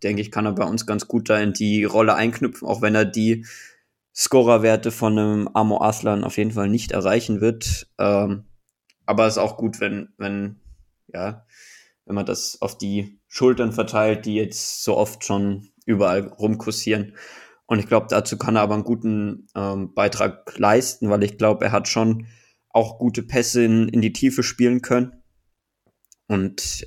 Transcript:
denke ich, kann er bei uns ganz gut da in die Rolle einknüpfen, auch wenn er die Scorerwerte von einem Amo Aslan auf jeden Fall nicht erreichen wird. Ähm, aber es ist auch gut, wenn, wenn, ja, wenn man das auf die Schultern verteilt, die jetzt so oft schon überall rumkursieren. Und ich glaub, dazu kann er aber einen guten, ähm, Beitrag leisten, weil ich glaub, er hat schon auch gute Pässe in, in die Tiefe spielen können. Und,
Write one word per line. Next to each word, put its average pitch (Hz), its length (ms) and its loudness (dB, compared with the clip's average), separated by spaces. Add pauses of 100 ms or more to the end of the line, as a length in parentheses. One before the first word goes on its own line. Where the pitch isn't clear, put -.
denke 101 180 -2
ich, 104 80 -8
kann 107 160 -2
er 104 60 -2
bei 95 120 -2
uns 107 220 -4
ganz 104 220 -4
gut 113 200 -2
da 107 120 4
in 104 120 0
die 107 320 0
Rolle 107 300 4
einknüpfen, 113 540 -2
auch 107 120 -2
wenn 107 140 2
er 107 100 4
die 113 400 0 (720)
Scorerwerte 113 760 4
von 110 260 0
einem 107 360 2
Amo 107 280 2
Aslan 107 400 0
auf - 140 -6
jeden 110 160 0
Fall 101 160 0
nicht 117 240 -2
erreichen 101 480 0
wird. 113 480 -2 (100)
Ähm, 101 460 0 (600)
aber 110 200 4
es 107 80 0
ist 110 40 0
auch 107 180 0
gut, 113 240 -4
wenn, 101 380 -6
wenn, 101 420 -8 (480)
ja, 104 360 -8 (600)
wenn 101 100 -6
man 101 120 -2
das - 360 -6
auf - 160 -8
die 101 480 -6
Schultern 123 460 2
verteilt, 107 540 0
die 107 100 -2
jetzt - 480 -6
so 107 120 0
oft - 280 -2
schon 101 460 -4 (160)
überall 98 340 2
rumkursieren. 107 960 -4 (500)
Und 110 140 2
ich - 80 -8
glaub, 110 200 4
dazu 107 300 0
kann 113 180 -2
er 107 60 4
aber 104 120 0
einen 107 100 -4
guten, 107 720 -4
ähm, 98 380 -6
Beitrag 104 640 -2
leisten, 110 520 2
weil 104 140 2
ich - 140 -6
glaub, 107 240 2
er 104 100 0
hat 101 160 0
schon 113 380 0 (420)
auch 113 300 0
gute 120 240 -2
Pässe 120 420 0
in, 113 240 2
in 113 120 2
die 107 120 0
Tiefe 131 320 0
spielen 123 380 0
können. 123 400 -2 (1080)
Und, 95 580 -4